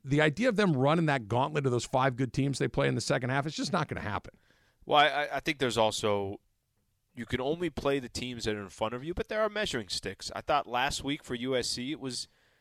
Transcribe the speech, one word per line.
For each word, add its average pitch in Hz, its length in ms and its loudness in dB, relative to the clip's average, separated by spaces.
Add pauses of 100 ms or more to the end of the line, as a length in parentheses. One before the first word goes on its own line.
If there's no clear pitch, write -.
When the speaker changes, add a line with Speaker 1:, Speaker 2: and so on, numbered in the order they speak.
Speaker 1:
the 143 160 2
idea 160 280 4
of 208 80 2
them 185 200 4
running 151 300 4
that 131 220 0
gauntlet 135 380 0
of 123 60 2
those 117 120 0
five 131 320 2
good 123 160 -2
teams 135 260 0
they 135 100 0
play 139 200 2
in 131 60 0
the 117 60 -2
second 131 300 0
half, 139 160 0
it's 151 100 -8
just 196 160 -4
not 165 160 0
gonna 87 120 -6
happen. - 340 -6 (520)
Speaker 2:
Well, 147 120 4
I, 147 100 8
I, 143 280 -2
I 131 40 -2
think 151 180 -2
there's 123 180 2
also, 104 640 2 (760)
you 117 120 -10
can 123 140 -2
only 165 280 -2
play 139 300 0
the 120 100 -6
teams 123 360 -8
that 107 120 0
are 104 60 -6
in 95 80 -10
front 110 240 -4
of 127 100 -8
you, 165 80 -6
but 220 160 -6
there 220 140 0
are 214 80 2
measuring 202 380 -4
sticks. - 460 -8
I 110 60 -6
thought 147 260 0
last 123 380 -2
week 143 200 -4
for 131 100 -6
U 127 220 -2
S 117 120 0
C, 127 240 -4
it 127 80 -10
was, 127 280 -8 (320)